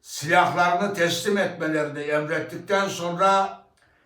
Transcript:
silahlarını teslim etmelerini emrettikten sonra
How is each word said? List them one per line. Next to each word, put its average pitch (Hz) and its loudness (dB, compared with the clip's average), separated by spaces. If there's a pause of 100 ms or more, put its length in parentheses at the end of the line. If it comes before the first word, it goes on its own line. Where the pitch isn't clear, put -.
silahlarını 180 2
teslim 170 0
etmelerini 156 -2
emrettikten 151 -2
sonra 185 0 (440)